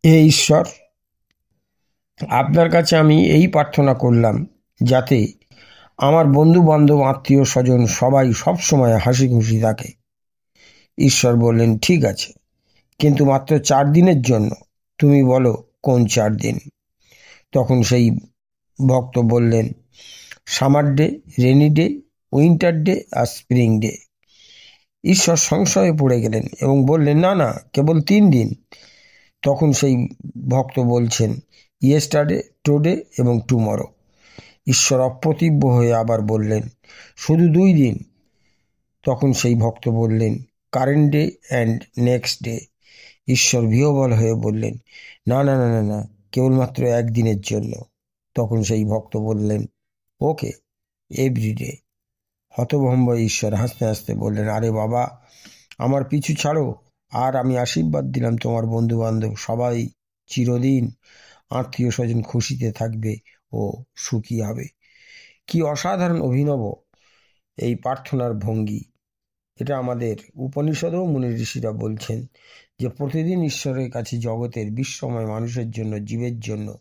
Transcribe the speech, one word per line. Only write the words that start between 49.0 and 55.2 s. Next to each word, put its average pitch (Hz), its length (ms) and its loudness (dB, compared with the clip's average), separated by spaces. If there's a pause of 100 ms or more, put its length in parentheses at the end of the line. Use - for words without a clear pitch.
বললেন, 107 500 -4 (540)
"ওকে, 151 300 -4 (600)
এভরিডে।" 123 680 -4 (760)
হতভম্ব 127 600 -2
ঈশ্বর 110 400 -4
হাসতে 117 300 -4
হাসতে 110 300 -6
বললেন, 107 340 -6
"আরে 110 220 -4
বাবা, 110 500 -4 (580)